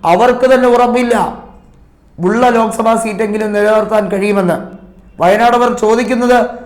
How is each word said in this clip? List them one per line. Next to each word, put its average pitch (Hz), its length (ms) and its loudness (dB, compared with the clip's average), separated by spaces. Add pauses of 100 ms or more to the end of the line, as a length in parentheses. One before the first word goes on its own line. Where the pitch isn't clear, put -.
(120)
അവർക്ക് 240 420 2
തന്നെ 247 220 4
ഉറപ്പില്ല 240 400 0 (1000)
ഉള്ള 208 260 0 (120)
ലോക്സഭാ 226 360 0 (120)
സീറ്റെങ്കിലും 214 520 -4
നിലനിർത്താൻ 214 560 0
കഴിയുമെന്ന്. 196 460 -2 (640)
വയനാട് 214 400 2
അവർ 240 100 0 (140)
ചോദിക്കുന്നത് 240 560 2 (260)